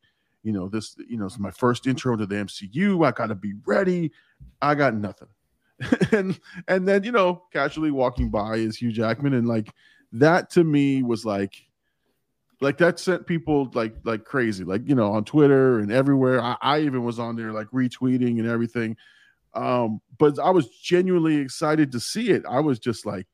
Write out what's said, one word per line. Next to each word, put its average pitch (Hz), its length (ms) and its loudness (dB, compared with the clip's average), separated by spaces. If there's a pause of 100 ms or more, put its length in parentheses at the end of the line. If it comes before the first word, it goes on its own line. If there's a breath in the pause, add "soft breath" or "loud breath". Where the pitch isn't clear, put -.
(440)
you 110 100 -4
know, 92 140 -4
"This, 104 280 -8 (120)
you 117 100 -10
know, 104 80 -4
it's 92 140 -10
my 104 120 -6
first 123 360 0
intro 127 280 -2
to 107 100 -2
the 101 120 -4
M 101 100 -4
C 98 240 -14
U. 180 320 2
I 131 80 4
gotta 214 240 -4
be 202 180 -8 (120)
ready. 185 460 0 (500 soft breath)
I 147 140 2
got 135 200 2
nothing." 104 340 -8 (500)
<laughs> - 320 0
And, 190 280 0 (280 loud breath)
and 185 200 0
then, 196 160 4
you 240 80 -6
know, 180 400 2
casually 151 400 -2
walking 123 380 0
by 110 280 -2
is 110 200 -2
Hugh 120 140 -2
Jackman. 117 420 0
And, 120 140 0
like, 113 260 -2 (400 soft breath)
that 151 380 4
to 175 120 6
me 143 400 2
was, 113 220 -2
like, 98 300 -4 (1080)
like, 139 160 0
that 170 220 2
sent 175 280 -4
people, 147 460 0
like, 113 300 -4
like 113 220 -4
crazy, 110 380 -2
like, 95 240 -4
you 147 80 2
know, 104 160 2
on 107 140 0
Twitter 135 540 4
and 104 120 -2
everywhere. 131 500 2
I, 120 200 -4
I 143 180 0
even 131 240 -2
was 117 160 -6
on 117 160 -6
there, 113 160 -8
like, 107 160 -8
retweeting 123 720 0
and 113 80 0
everything. 117 500 -4 (560 soft breath)
Um, 120 480 -2 (160)
but 143 220 4
I 147 100 2
was 185 200 2
genuinely 175 680 0
excited 151 540 0
to 123 80 -4
see 226 300 -6
it. 127 200 2
I 123 100 -2
was 139 200 0
just - 260 -6
like, 98 280 -8